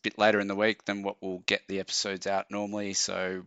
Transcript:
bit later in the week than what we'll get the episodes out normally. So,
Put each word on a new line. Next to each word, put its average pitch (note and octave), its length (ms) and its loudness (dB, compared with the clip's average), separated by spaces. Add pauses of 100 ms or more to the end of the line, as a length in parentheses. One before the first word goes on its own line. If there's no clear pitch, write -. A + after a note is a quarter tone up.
bit - 160 -4
later G#2 220 6
in G2+ 80 0
the G2+ 80 -2
week G#2 300 2
than G2+ 180 -4
what G2 160 -4
we'll F#2 260 -6
get - 220 2
the G2 140 -2
episodes F#2+ 440 -4
out G2 240 0
normally. G#2 440 -4
So, F#2 540 -2